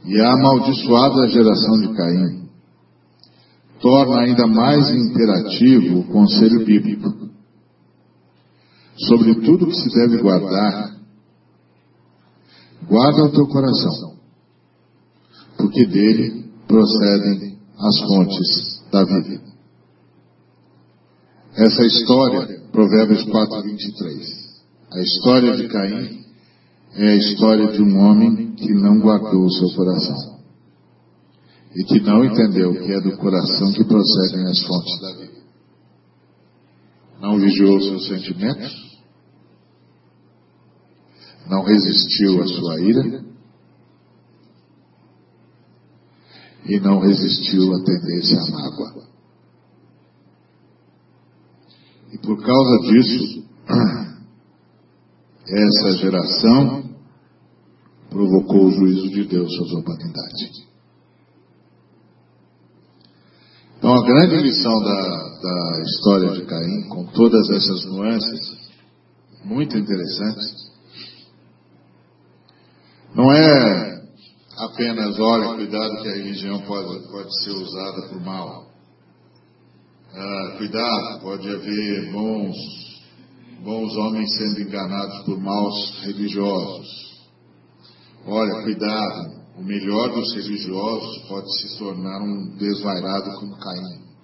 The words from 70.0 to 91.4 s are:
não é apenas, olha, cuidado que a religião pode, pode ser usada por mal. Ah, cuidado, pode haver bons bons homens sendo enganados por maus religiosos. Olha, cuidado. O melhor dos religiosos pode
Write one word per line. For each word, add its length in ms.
não 160
é 720
apenas, 640
olha, 360
cuidado 480
que 60
a 40
religião 480
pode, 460
pode 360
ser 60
usada 600
por 120
mal. 500
Ah, 460
cuidado, 640
pode 280
haver 600
bons 440
bons 320
homens 420
sendo 240
enganados 640
por 140
maus 640
religiosos. 1200
Olha, 380
cuidado. 800
O 60
melhor 500
dos 200
religiosos 840
pode 320